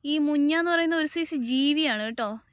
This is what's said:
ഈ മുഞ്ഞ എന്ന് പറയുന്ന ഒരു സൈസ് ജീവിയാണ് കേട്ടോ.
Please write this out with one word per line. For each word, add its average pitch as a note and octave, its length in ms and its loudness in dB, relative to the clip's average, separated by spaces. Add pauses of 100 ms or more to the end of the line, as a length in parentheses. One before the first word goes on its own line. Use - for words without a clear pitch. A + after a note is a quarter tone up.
(120)
ഈ - 20 2 (140)
മുഞ്ഞ D4 320 2
എന്ന് E4+ 140 0
പറയുന്ന E4 280 2
ഒരു D4+ 120 -2
സൈസ് E4 240 -4 (120)
ജീവിയാണ് C4+ 580 0
കേട്ടോ. A3+ 220 -6 (240)